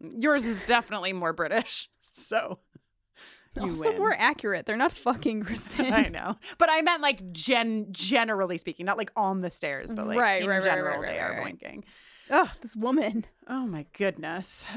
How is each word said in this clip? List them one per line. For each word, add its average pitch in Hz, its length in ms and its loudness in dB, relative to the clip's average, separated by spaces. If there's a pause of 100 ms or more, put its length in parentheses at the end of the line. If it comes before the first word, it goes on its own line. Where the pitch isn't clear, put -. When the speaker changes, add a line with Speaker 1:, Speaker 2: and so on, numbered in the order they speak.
Speaker 1:
Yours 254 440 2
is 220 180 -2
definitely 214 500 0
more 175 200 0
British, 165 640 -2
<laughs> - 60 -20
so. - 600 -4 (960)
You - 60 -2
Speaker 2:
Also, 392 280 0
Speaker 1:
win. 453 100 -2
Speaker 2:
we're 415 120 4
accurate. 220 540 2
They're 220 100 0
not 269 160 2
fucking 226 500 0
Kristen. 226 440 -4
Speaker 1:
<laughs> 185 60 2
I 214 160 6
know. 170 280 -6 (220)
But 339 120 6
I 320 120 4
meant, 330 200 4
like, 196 300 0
gen-, 220 580 2
generally 196 680 2
speaking, 175 280 -8
not, 202 100 0
like, 214 200 -4
on 190 240 2
the 180 100 -2
stairs, 143 420 -6
but, 214 140 -6
like, 220 120 0
Speaker 2:
Right, 196 240 4
Speaker 1:
in 196 60 0
Speaker 2:
right, 196 80 2
right, 190 80 2
Speaker 1:
general, 165 360 0
Speaker 2:
right, - 120 -4
Speaker 1:
they 80 60 -4
Speaker 2:
right, 82 120 -2
Speaker 1:
are - 40 -6
Speaker 2:
right. - 80 -6
Speaker 1:
blinking. - 420 -12 (460)
Speaker 2:
Ugh, 302 180 4 (140)
this - 140 -12
woman. 226 480 0 (240)
Speaker 1:
Oh, 254 180 -4
my 160 260 -6
goodness. 180 720 -4 (120)